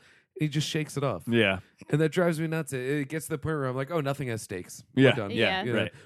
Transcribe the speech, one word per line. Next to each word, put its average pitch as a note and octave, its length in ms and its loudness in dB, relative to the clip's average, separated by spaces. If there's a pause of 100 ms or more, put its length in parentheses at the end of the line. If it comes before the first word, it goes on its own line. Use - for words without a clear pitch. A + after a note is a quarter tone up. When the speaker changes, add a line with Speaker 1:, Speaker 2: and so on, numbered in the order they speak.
(400)
Speaker 1:
And D#3 40 0
he D#3 40 2
just D3 220 -2
shakes - 260 -4
it C#3 80 -2
off. A2 240 -2
Speaker 2:
Yeah. G#2 320 4 (300)
Speaker 1:
And D3+ 100 2
that D#3+ 140 2
drives E3+ 260 2
me D#3+ 80 -2
nuts. D#3+ 240 -4
It, C3 80 -4
it C#3 300 -2
gets D#3 160 -8
to - 60 -14
the D#3 60 -2
point D#3 200 -4
where C3+ 80 -2
I'm B2+ 100 -4
like, C#3 160 -4
"Oh, E3+ 80 0
nothing C#3 300 -2
has A2+ 140 -4
stakes. - 420 -12 (100)
We're C3 140 10
Speaker 2:
Yeah. - 60 6
Speaker 1:
done." G#2 160 -4
Speaker 2:
Yeah. F#2+ 40 -6
Speaker 3:
Yeah. A2+ 300 2
Speaker 1:
You A#2+ 80 -2
know? G#2 80 2
Speaker 2:
Right. F2+ 100 -4 (140)